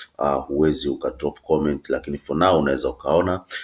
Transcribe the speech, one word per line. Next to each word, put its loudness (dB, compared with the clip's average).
uh, 0
huwezi 2
uka -4
drop -6
comment, 0
lakini -4
for -6
now 4
unaweza 0
ukaona. 0